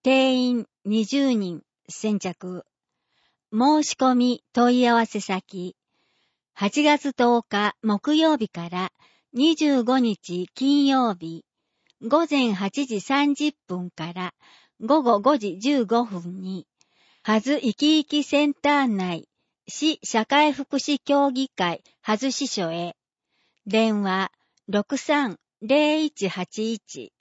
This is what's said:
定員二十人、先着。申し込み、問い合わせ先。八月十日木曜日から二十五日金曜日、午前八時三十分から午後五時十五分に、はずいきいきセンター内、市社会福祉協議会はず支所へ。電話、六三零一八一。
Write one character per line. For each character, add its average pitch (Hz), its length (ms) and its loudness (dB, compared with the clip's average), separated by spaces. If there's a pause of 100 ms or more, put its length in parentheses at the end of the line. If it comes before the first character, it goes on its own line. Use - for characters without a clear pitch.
定 262 320 2
員 247 320 0 (200)
二 214 200 0
十 269 280 0
人、 185 280 -4 (280)
先 214 300 -4
着。 180 460 -10 (840)
申 285 320 4
し - 160 -4
込 262 160 4
み、 247 280 0 (100)
問 240 260 4
い 247 80 4
合 240 80 4
わ 226 100 4
せ 214 140 -8
先。 185 560 -8 (800)
八 202 300 0
月 294 280 2
十 240 320 2
日 208 380 -2
木 220 340 0
曜 311 220 4
日 220 100 -4
か 170 220 -10
ら 180 240 -6 (400)
二 302 220 2
十 285 280 2
五 254 160 2
日 180 540 -2
金 277 320 2
曜 262 300 2
日、 165 280 -12 (580)
午 285 280 2
前 254 240 2
八 196 320 -4
時 220 160 -6
三 285 320 0
十 294 180 -2 (160)
分 180 240 -8
か 165 220 -12
ら 180 200 -8 (460)
午 277 220 2
後 240 180 2
五 269 180 4
時 202 220 -6
十 254 260 0
五 233 200 0
分 180 340 -10
に、 185 260 -10 (580)
は 214 180 2
ず 277 200 0
い 220 140 -2
き 302 240 2
い 294 60 -2
き 294 180 -2
セ 294 240 0
ン 285 60 0
タ 285 300 2
ー 262 40 0
内、 185 400 -4 (400)
市 302 360 -4
社 220 220 -2
会 294 280 2
福 277 240 -6
祉 285 260 -2
協 285 280 2
議 262 180 -4
会 175 340 -4 (180)
は 220 140 0
ず 247 160 -4
支 269 160 -6
所 170 240 -4
へ。 170 240 -8 (720)
電 214 340 2
話、 190 300 -2 (360)
六 208 300 -2
三 285 400 0 (240)
零 302 440 2
一 196 240 -4
八 214 440 -6
一。 - 480 -14